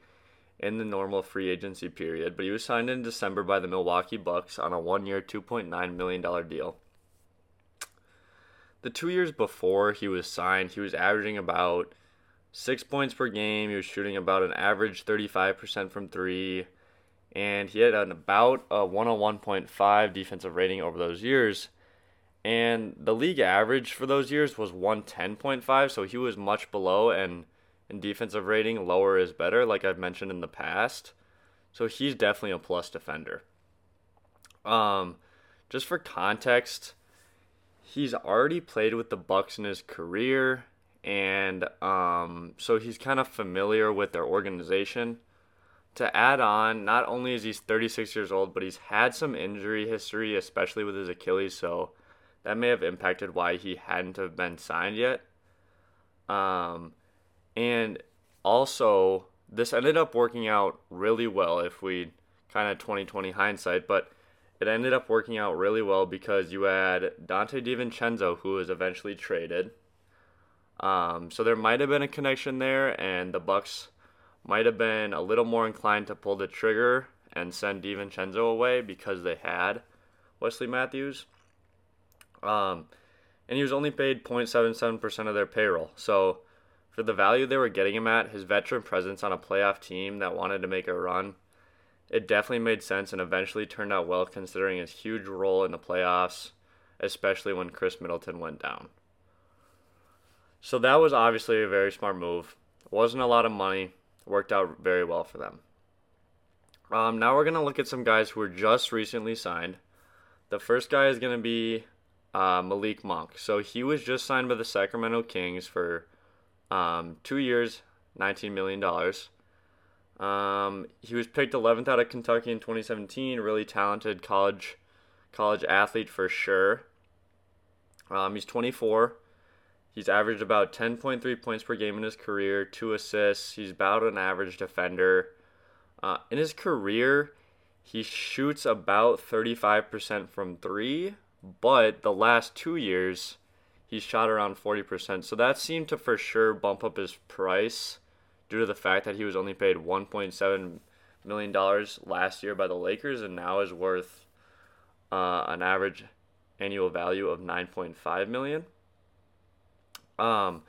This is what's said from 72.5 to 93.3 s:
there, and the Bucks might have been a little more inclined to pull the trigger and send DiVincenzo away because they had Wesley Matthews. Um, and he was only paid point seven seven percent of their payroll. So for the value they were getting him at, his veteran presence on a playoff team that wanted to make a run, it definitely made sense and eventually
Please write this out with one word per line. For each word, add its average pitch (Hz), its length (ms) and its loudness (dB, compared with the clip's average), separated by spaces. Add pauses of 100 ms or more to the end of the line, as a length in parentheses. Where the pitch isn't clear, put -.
there, 135 400 0
and 92 340 -2
the 92 80 -4
Bucks - 480 -2 (580)
might 110 180 4
have 113 120 4
been 110 340 0
a 82 100 -2
little 113 220 4
more 113 240 2
inclined 104 400 0
to 104 80 -8
pull 101 220 -2
the 98 100 -2
trigger 123 640 2 (240)
and 87 200 -6
send 98 300 -4
DiVincenzo 98 640 -2
away 123 300 2
because 95 440 -8
they 85 120 -2
had 90 460 -2 (580)
Wesley 117 280 -2
Matthews. 131 580 -4 (1160)
Um, 95 440 -2 (640)
and 123 80 -4
he 143 40 2
was 135 120 0
only 143 180 0
paid 135 320 0
point 120 240 -2
seven 117 260 4
seven 113 260 -2
percent 110 280 -6
of 107 80 -2
their 101 100 2
payroll. 92 520 0
So 95 400 2 (520)
for 113 140 -6
the 110 100 0
value 107 320 6
they 131 100 0
were 127 140 2
getting 98 260 0
him 113 100 -2
at, 113 260 2
his 101 120 -8
veteran 101 380 0
presence 92 420 -4
on 101 80 -2
a 90 60 -2
playoff 98 420 0
team 98 400 -8
that 90 160 -2
wanted 92 260 -4
to 92 60 -2
make 92 220 -4
a 90 40 0
run, 90 420 -2 (760)
it 110 180 0
definitely 113 320 2
made 113 240 0
sense 98 300 -4
and 92 80 -4
eventually 95 440 -2